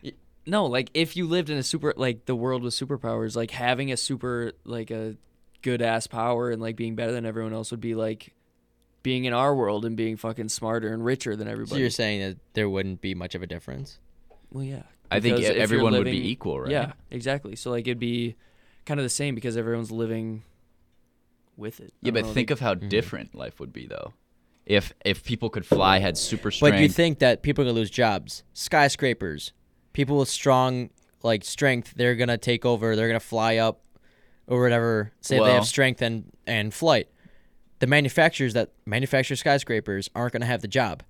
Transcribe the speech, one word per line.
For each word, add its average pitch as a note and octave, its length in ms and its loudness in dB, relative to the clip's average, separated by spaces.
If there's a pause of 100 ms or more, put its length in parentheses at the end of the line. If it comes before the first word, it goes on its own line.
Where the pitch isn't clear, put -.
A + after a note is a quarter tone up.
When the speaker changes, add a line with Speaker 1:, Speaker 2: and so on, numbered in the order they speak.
Speaker 1:
Y-, F2 80 -12 (340)
no, F#3+ 200 2
like, C3 280 -2
if D#3+ 220 0
you F3 100 -2
lived E3 240 0
in D3 80 -2
a C3 40 -2
super, D3+ 340 -2
like, B2 300 -2
the B2+ 100 0
world B2 260 -2
with A#2+ 120 -4
superpowers, A2+ 600 -4
like, A2+ 160 -2
having B2+ 400 0
a B2+ 60 -2
super, A#2+ 560 -4 (120)
like, A2+ 280 -8
a A2 240 -6 (460)
good-ass A#2 440 0
power A#2+ 440 -2
and, A2+ 120 -4
like, A2+ 140 -6
being A2+ 180 -4
better A#2 180 -2
than A#2 140 -4
everyone A2 260 -4
else A2 200 -6
would A#2 80 -8
be, A2+ 160 -4
like, A2 380 -4 (680)
being B2+ 220 -2
in B2 80 -2
our C3+ 220 2
world G#2+ 300 0
and A2+ 120 -4
being A2+ 200 -2
fucking A2 320 -8
smarter A2 440 -4
and A2+ 120 -6
richer B2 300 -2
than G#2+ 140 -8
Speaker 2:
So A2 40 -8
Speaker 1:
everybody. A2 280 -4
Speaker 2:
you're B2 100 2
saying G#2+ 300 -2
that F#2+ 160 -6 (180)
there G#2+ 140 0
wouldn't F#2+ 320 -4
be F#2+ 140 -4
much F2+ 200 -10
of F2+ 80 -6
a F#2 40 -10
difference? D2 520 -12 (540)
Speaker 1:
Well, C3+ 120 -8
yeah. C3+ 180 -10 (280)
Speaker 3:
I F#2+ 100 2
think A#2+ 160 4
Speaker 1:
Because B2 80 2
Speaker 3:
e-, G#2 60 4
Speaker 1:
if - 60 2
you're A2+ 60 2
Speaker 3:
everyone A2+ 320 4
would G2+ 100 4
be - 80 0
Speaker 1:
living F#2+ 160 -2
Speaker 3:
equal, E2+ 320 -4
right? C3 100 -6
Speaker 1:
Yeah, C#3 220 -2 (180)
exactly. B2 460 -4
So, - 140 -8
like, A#2+ 180 -2
it'd B2 100 -2
be A#2 380 -2 (480)
kinda D3 180 -2
the B2+ 60 -2
same C#3+ 260 -2
because A2+ 220 -4
everyone's A2+ 340 -2
living A2+ 540 -4 (1120)
with G#2+ 240 -12
it. - 60 -20
I - 160 -20
Speaker 3:
Yeah, A#2+ 80 0
Speaker 1:
don't A2+ 40 0
Speaker 3:
but A2+ 140 2
Speaker 1:
know, A2 40 -6
Speaker 3:
think A#2+ 160 0
Speaker 1:
they D3+ 40 0
Speaker 3:
of C3 80 -4
how A2+ 160 0
Speaker 2:
Mm-hmm. F#2+ 120 -8
Speaker 3:
different G2 460 -2
life B1 240 -12
would B1+ 140 -14
be, A#1+ 160 -14
though. - 240 -10 (540)
If, G2+ 260 2 (120)
if - 180 0
people A#2 260 -4
could G#2 160 -6
fly, F#2+ 360 4
had F2+ 180 0
super - 300 -2 (120)
Speaker 2:
But D3 200 8
you - 80 8
Speaker 3:
strength. F#2 80 2
Speaker 2:
think E3+ 240 4
that B2 240 4
people D3 180 2
are C3 40 2
gonna A#2 120 0
lose A2 120 0
jobs, G#2+ 520 0 (100)
skyscrapers, B2+ 1000 0 (400)
people C#3+ 260 2
with C3+ 100 2
strong, B2+ 600 2 (320)
like, A2+ 220 2
strength, B2+ 500 0
they're B2 220 2
gonna A#2+ 200 2
take A#2+ 300 0
over, A2+ 300 2
they're A2 100 2
gonna A2+ 140 2
fly A2+ 380 0
up A2+ 240 2 (640)
or B2 120 2
whatever, A#2 600 2
say - 180 0
they A2 60 6
have B2+ 80 8
Speaker 3:
Well B2 120 6
Speaker 2:
strength C3 380 2
and, A2+ 220 -2 (240)
and G#2+ 260 -2
flight. D3 340 2 (720)
The C3 80 2
manufacturers C#3+ 680 4
that A2+ 180 0 (140)
manufacture C3 500 0
skyscrapers A2 800 0
aren't A#2+ 160 -2
gonna A#2 140 -2
have A#2+ 160 -2
the A2 60 -6
job. G#2+ 420 0